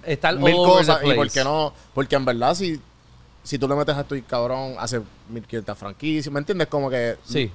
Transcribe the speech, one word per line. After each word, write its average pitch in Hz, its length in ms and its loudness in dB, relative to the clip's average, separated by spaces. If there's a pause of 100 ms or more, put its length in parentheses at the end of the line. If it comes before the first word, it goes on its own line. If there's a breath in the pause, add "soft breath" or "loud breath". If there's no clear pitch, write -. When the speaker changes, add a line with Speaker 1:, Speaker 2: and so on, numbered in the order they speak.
Speaker 1:
Estar 160 320 0
Speaker 2:
mil 156 160 4
Speaker 1:
all 180 60 4
over 180 260 6
the 156 60 4
Speaker 2:
cosas 151 120 2
y - 40 0
por 131 80 4
Speaker 1:
place. 135 240 0
Speaker 2:
qué 131 40 4
no? 151 300 0 (200 loud breath)
Porque 139 220 -2
en 135 100 0
verdad, 123 300 0
si, 175 240 -4 (640)
si 143 140 -6
tú 131 100 -2
le 139 80 0
metes 147 200 0
a 143 60 -4
esto 139 140 -6
y 131 60 -6
cabrón, 127 560 -4
hace 117 240 -4 (280)
mil 113 140 -12
quinientas 107 340 -8
franquicias, 147 560 -6
¿me 143 60 -2
entiendes? 165 280 -2
Como 139 220 -2
que 120 340 -2
Speaker 1:
Sí. 123 320 -2